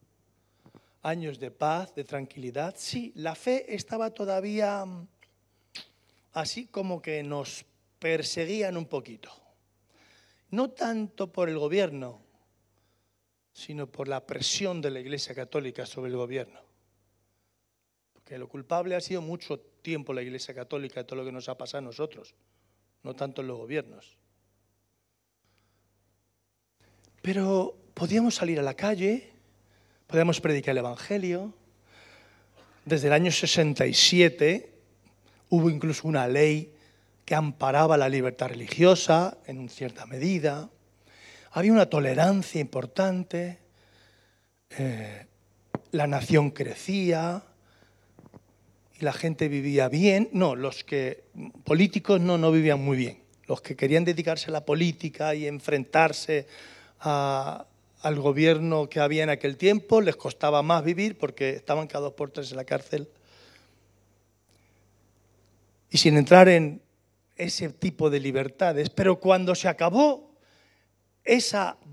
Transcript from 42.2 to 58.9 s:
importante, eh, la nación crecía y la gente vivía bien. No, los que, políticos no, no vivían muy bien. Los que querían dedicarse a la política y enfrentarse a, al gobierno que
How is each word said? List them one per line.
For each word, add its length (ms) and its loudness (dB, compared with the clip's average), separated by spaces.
importante, 1000 -4
eh, 560 -8
la 160 0
nación 440 2
crecía 920 -2
y 60 -2
la 80 0
gente 340 -2
vivía 400 0
bien. 460 4
No, 220 2
los 280 -6
que, 400 -4
políticos 560 2
no, 180 2
no 140 4
vivían 320 4
muy 140 0
bien. 260 -4
Los 140 -4
que 140 -10
querían 280 4
dedicarse 460 -2
a 40 -6
la 120 -6
política 720 -2
y 120 -4
enfrentarse 1000 0
a, 680 -2
al 180 -2
gobierno 680 2
que 100 -4